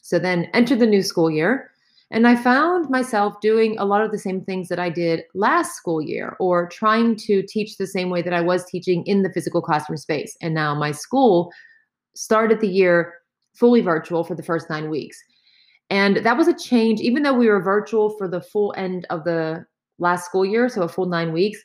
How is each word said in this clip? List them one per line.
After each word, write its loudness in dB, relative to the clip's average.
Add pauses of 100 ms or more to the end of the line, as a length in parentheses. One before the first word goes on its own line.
So -2
then -2
entered 2
the 4
new 4
school 0
year, -2 (420)
and 4
I 6
found 0
myself -2
doing 2
a -2
lot 2
of -2
the -6
same -6
things -6
that -4
I -2
did -2 (100)
last 0
school -4
year, -8
or 0
trying 0
to 0
teach -6
the -4
same -4
way -2
that -4
I 0
was 0
teaching -2
in 2
the -2
physical -2
classroom -2
space. -6
And -4
now -2
my -2
school 2 (640)
started 2
the 0
year 2 (420)
fully 6
virtual -2
for -8
the -14
first -4
nine -8
weeks. -10 (720)
And 2
that 2
was 4
a 0
change, 2
even 0
though 2
we 4
were 4
virtual 0
for -6
the -6
full -4
end -6
of -6
the -4 (320)
last 0
school 0
year, 2
so -2
a -2
full -4
nine -2
weeks -2